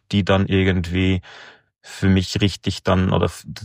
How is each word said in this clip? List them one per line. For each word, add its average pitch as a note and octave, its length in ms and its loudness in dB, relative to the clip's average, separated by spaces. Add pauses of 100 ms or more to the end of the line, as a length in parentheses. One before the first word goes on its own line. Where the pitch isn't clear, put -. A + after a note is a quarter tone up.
(140)
die G2+ 100 2
dann G2 240 2
irgendwie F#2 720 0 (680)
für - 220 -2
mich F#2+ 320 2
richtig - 400 -2
dann, F#2 300 0
oder F#2 140 2
f-, - 200 -10 (200)